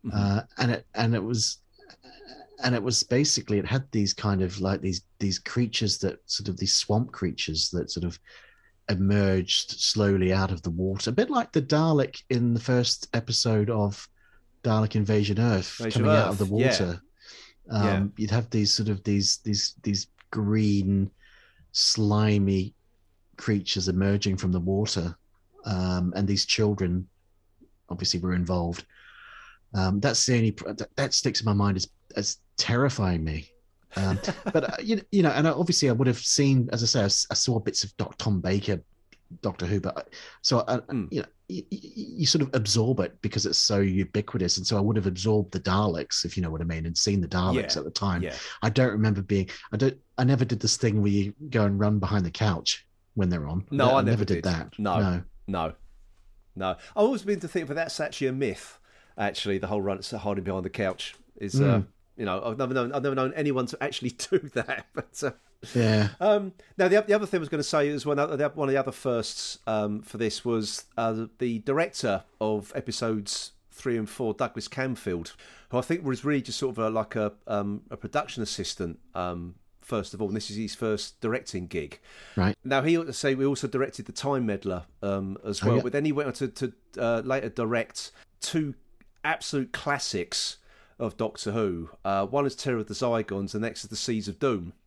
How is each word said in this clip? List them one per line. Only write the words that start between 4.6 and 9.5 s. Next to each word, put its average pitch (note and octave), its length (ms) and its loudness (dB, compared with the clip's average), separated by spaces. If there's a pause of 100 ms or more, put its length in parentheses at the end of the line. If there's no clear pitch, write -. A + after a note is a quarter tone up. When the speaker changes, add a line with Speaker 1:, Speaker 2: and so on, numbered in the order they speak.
Speaker 2:
like, F#2+ 220 0
these, F#2 200 -2 (160)
these G2 200 -2
creatures A2+ 600 -2
that F#2+ 200 -2 (120)
sort G#2 180 -4
of, F2+ 100 -4
these F#2+ 160 0
swamp A#2 380 2
creatures - 580 -2
that F2 200 -4
sort E2+ 140 -4
of F2 140 -4 (720)
emerged G2 800 2 (100)